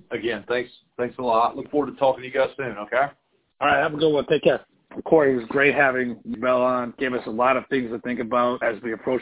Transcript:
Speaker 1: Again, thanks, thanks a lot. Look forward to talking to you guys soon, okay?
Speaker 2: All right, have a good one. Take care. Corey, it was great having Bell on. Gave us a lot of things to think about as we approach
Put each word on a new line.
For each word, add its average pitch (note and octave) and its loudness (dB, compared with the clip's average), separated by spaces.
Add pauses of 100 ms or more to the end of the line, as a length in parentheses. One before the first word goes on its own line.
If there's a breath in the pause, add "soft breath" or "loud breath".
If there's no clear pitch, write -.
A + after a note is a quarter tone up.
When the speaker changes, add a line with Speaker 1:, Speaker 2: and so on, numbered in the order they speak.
(120)
Speaker 1:
Again, A2 -6
thanks, B2 -4 (260)
thanks A#2+ -4
a - -10
lot. A#2 2
Look C3 -10
forward D3 0
to - -18
talking B2+ 2
to B2+ -12
you C3 -10
guys C3 2
soon, A#2 -8
okay? A#2+ 0 (520)
Speaker 2:
All C3+ 0
right, C#3+ 2
have D#3 -2
a D3 -6
good D#3 4
one. C#3 2
Take D3+ 2
care. C3+ 2 (420)
Corey, D3 4
it - 2
was A#2 -2
great C#3 2
having B2+ 2
Bell B2 0
on. B2 0
Gave C3 -2
us A#2 -4
a B2+ -8
lot B2 2
of A2 -4
things B2+ -2
to A2+ -6
think B2 -6
about B2 0
as A2 -4
we A2+ -6
approach B2+ -2